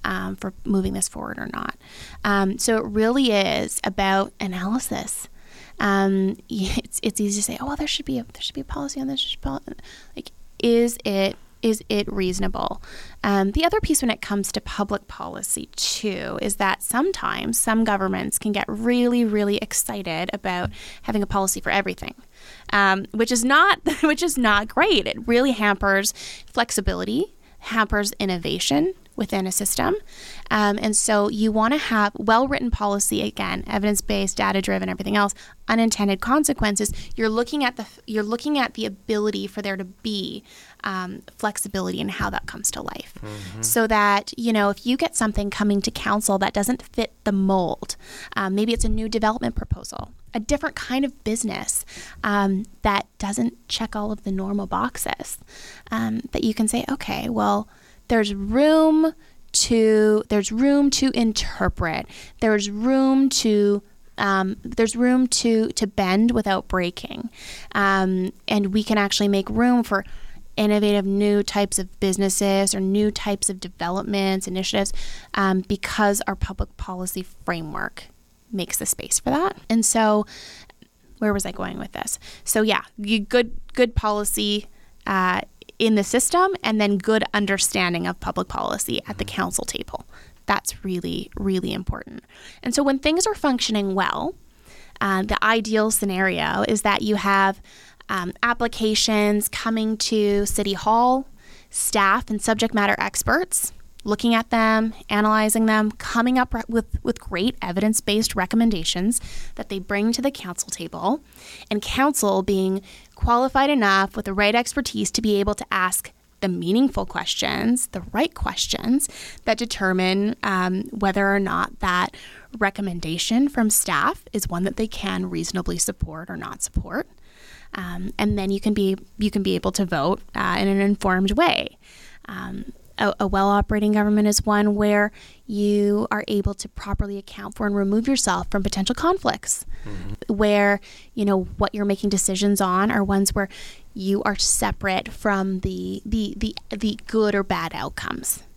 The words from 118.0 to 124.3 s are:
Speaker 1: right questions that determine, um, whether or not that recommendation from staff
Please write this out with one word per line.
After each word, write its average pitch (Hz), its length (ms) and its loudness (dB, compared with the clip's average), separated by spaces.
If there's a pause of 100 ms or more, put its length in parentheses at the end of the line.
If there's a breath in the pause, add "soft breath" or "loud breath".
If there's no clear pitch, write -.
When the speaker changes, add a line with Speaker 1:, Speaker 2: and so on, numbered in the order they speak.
Speaker 1:
right 269 220 0
questions - 720 -2 (380 loud breath)
that 220 120 2
determine, 190 840 0
um, 185 460 0
whether 196 440 2
or 202 60 2
not 180 400 -4
that 180 340 0 (440 loud breath)
recommendation 196 920 0
from 226 220 2
staff 170 640 0